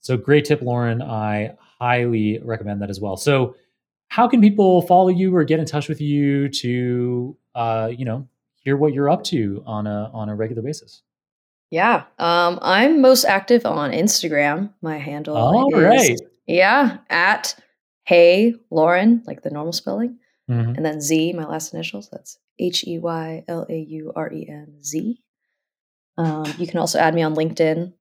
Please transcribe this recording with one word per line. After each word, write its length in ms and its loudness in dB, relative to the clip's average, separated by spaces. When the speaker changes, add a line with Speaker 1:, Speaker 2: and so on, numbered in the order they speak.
Speaker 1:
So 160 -2
great 280 4
tip, 160 0
Lauren. 400 -2
I 540 -4
highly 640 0
recommend 380 -6
that 80 -6
as 100 -10
well. 160 -6
So 400 0
how 180 2
can 140 4
people 400 6
follow 260 6
you 260 2
or 120 2
get 140 0
in 60 -2
touch 220 -4
with 140 -6
you 480 0
to, 880 -4
uh, 420 -2
you 60 -8
know, 240 -6
hear 200 -2
what 180 2
you're 160 0
up 160 0
to 400 -4
on 220 -6
a, 260 -6
on 140 -10
a 80 -8
regular 260 -6
basis? 420 -12
Speaker 2:
Yeah. 320 2
Um, 420 2
I'm 380 4
most 240 6
active 420 2
on 260 -2
Instagram. 920 -2
My 160 -6
handle 400 -8
Speaker 1:
All 360 2
Speaker 2:
is, 100 4
Speaker 1:
right. 360 4
Speaker 2:
yeah, 500 2
at 460 0
Hey 520 6
Lauren, 560 4
like 180 -14
the 80 -8
normal 220 -8
spelling, 460 -8
Speaker 1:
Mm-hmm. 260 -2
Speaker 2:
and 100 -4
then 160 -4
Z, 320 -2
my 120 -8
last 280 -10
initials. 360 -12
That's 300 -20
H 300 -4
E 120 -8
Y 500 -8
L 200 -8
A 80 -6
U 380 -12
R 160 -8
E 180 -12
N, 340 -20
Z. 380 -8
Um, 280 -4
you 100 -6
can 120 -6
also 200 -2
add 140 4
me 80 0
on 140 0
LinkedIn. 640 -2